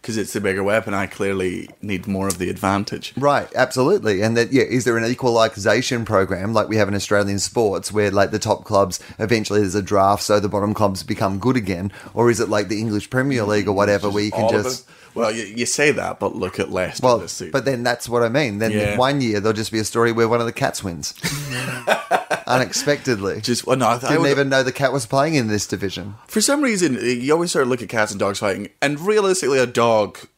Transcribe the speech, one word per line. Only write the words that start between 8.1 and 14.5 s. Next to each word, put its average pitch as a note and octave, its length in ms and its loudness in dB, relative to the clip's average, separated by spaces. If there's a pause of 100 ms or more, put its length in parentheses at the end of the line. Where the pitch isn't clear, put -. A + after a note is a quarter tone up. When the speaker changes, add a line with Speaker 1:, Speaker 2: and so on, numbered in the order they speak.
Speaker 2:
like, G2 200 4
the G#2+ 80 -2
top G2+ 260 0
clubs, G2 340 2 (200)
eventually G#2+ 420 2
there's F#2+ 140 0
a G#2 60 2
draft G2 420 4
so G#2 160 4
the G2+ 100 0
bottom G#2 260 0
clubs G2 280 0
become G2 360 -2
good B2 180 0
again? G2 340 -4 (220)
Or A#2 160 4
is A#2 100 2
it G#2 100 -2
like G#2 200 0
the G#2 100 -2
English G#2+ 300 -2
Premier B2+ 340 0
League G#2 240 2
or G#2 60 2
whatever G2+ 340 2
Speaker 1:
Just G2+ 60 -2
Speaker 2:
where G#2 100 0
you G#2 80 -2
can G2 120 0
Speaker 1:
all A2+ 120 2